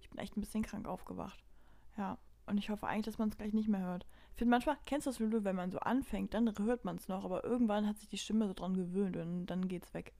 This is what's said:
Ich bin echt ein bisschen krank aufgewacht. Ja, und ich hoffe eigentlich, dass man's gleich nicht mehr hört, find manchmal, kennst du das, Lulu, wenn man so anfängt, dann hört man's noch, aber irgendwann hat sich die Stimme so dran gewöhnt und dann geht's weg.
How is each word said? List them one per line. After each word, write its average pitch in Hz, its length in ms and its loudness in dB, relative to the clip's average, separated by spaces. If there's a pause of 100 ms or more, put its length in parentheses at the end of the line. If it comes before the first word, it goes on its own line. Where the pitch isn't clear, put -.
Ich - 80 -20
bin - 80 -12
echt - 180 -8
ein 208 60 0
bisschen 214 220 -4
krank - 240 -6
aufgewacht. 185 560 -8 (520)
Ja, 196 220 -4 (300)
und 208 100 0
ich 202 140 -2
hoffe 208 160 -4
eigentlich, 214 180 0
dass 220 140 -4
man's 214 180 0
gleich 208 160 -4
nicht 214 160 2
mehr 196 120 2
hört, 180 260 -6 (300)
find 233 140 4
manchmal, 247 340 4
kennst 294 220 0
du - 20 2
das, 247 100 -2
Lulu, 220 240 2
wenn 190 120 2
man 180 160 -2
so - 80 -4
anfängt, 214 540 2
dann 220 260 6
hört 233 260 2
man's 175 220 -4
noch, 196 180 -2
aber 185 180 0
irgendwann 214 440 4
hat 208 100 0
sich - 100 -18
die 196 100 -6
Stimme 214 300 2
so 190 60 -2
dran 185 220 -2
gewöhnt 180 420 0
und 175 300 -2
dann 185 200 0
geht's 180 260 -6
weg. 175 260 -8